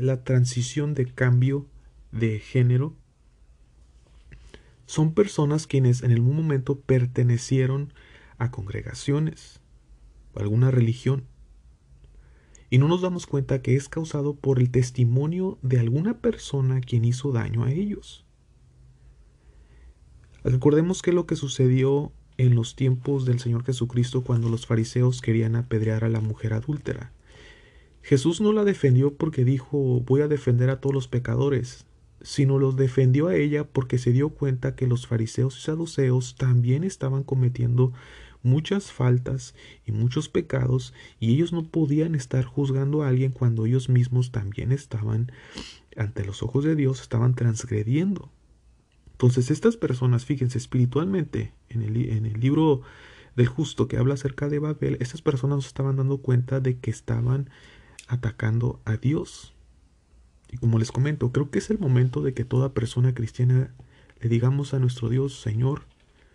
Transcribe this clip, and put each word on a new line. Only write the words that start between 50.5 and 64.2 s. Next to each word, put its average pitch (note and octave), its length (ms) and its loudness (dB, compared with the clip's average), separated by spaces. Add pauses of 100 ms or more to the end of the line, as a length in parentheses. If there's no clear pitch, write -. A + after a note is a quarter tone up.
espiritualmente, B2+ 960 -2 (160)
en A2+ 100 -4
el G#2+ 140 -4
li-, A#2+ 160 -2
en A2 160 -2
el G#2+ 120 -4
libro C#3 440 2 (520)
del A#2+ 120 4
justo B2 420 -2
que - 80 -6
habla B2 160 2
acerca C#3 380 -4
de D3 80 -2
Babel, C#3+ 420 -4
estas B2+ 220 -8
personas C#3 340 0
no C3+ 60 -2
se B2+ 60 -10
estaban C3+ 280 -2
dando C3+ 220 0
cuenta B2+ 420 0
de B2+ 180 -2
que B2 120 -6
estaban A#2+ 580 -2 (580)
atacando A#2+ 800 -2
a A2 140 -2
Dios. - 560 -4 (1000)
Y B2 60 -8
como A#2 200 2
les A2+ 140 -2
comento, C3+ 400 -2
creo C#3+ 180 -2
que - 80 -2
es - 120 -4
el A3 80 -2
momento B2+ 420 2
de C#3 140 -2
que B2+ 100 -4
toda C3 300 -2
persona B2 400 0
cristiana B2 600 0 (460)